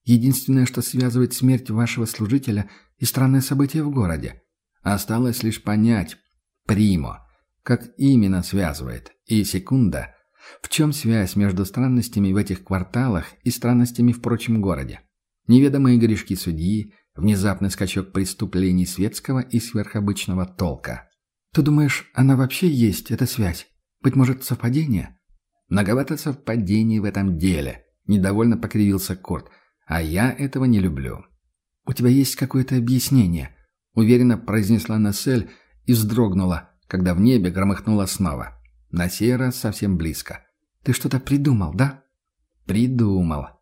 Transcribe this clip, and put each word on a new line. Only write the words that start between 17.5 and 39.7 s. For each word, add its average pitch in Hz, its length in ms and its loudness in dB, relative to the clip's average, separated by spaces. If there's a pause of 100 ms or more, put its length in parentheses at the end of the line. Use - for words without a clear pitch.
скачок 92 400 -4
преступлений 90 720 0
светского 120 540 -4
и 123 180 -2
сверхобычного 101 880 -4
толка. - 640 -8 (440)
«Ты 151 100 2
думаешь, 147 520 0
она 131 220 4
вообще 131 320 0
есть, 117 420 0
эта 120 160 -2
связь?» 92 400 -4 (340)
Быть 131 140 2
может, 127 300 2
совпадение? 123 720 -2 (500)
Многовато 117 480 0
совпадений 110 840 -2
в 101 40 -4
этом 98 320 -2
деле, 78 480 -2 (220)
недовольно 104 500 2
покривился 98 600 0
Курт. - 340 -8 (380)
А 82 120 -2
я 87 300 0
этого 135 360 -4
не 113 120 4
люблю. 67 460 -4 (600)
У 131 100 -4
тебя 120 160 2
есть 135 260 2
какое-то 131 400 -2
объяснение? 117 800 0 (380)
Уверенно 120 440 4
произнесла 107 600 0
Нессель 107 520 -2 (400)
и - 20 4
вздрогнула, 104 800 0 (160)
когда 90 280 -2
в 87 60 2
небе 107 300 4
громыхнуло 98 560 0
снова. - 540 -4 (320)
На 87 160 -2
сей 117 260 0
раз 127 220 -2
совсем 101 400 -2